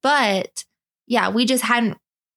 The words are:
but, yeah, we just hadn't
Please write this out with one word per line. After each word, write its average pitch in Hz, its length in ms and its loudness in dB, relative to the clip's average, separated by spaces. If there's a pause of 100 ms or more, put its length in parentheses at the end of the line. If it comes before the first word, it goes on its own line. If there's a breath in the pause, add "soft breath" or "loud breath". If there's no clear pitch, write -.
but, 240 640 -2 (420)
yeah, 208 240 0
we 226 160 0
just 247 180 0
hadn't 233 360 0 (380)